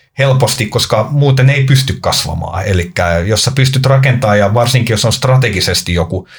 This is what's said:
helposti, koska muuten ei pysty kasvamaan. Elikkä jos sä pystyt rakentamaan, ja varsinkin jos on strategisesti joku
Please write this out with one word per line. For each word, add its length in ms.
helposti, 460
koska 460
muuten 380
ei 140
pysty 380
kasvamaan. 640
Elikkä 540
jos 240
sä 80
pystyt 340
rakentamaan, 540
ja 140
varsinkin 400
jos 120
on 80
strategisesti 800
joku 340